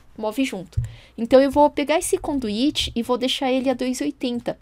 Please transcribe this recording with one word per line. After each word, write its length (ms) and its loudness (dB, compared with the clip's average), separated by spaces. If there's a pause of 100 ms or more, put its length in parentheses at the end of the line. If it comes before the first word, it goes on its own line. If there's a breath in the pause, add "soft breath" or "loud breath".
(160 soft breath)
move 280 -2
junto. 360 -6 (380 loud breath)
Então, 240 6
eu 80 4
vou 220 6
pegar 260 0
esse 220 -2
conduíte 760 -2
e 60 -2
vou 160 0
deixar 340 -2
ele 160 0
a 60 2
dois 260 -4
e 40 -4
oitenta. 580 -6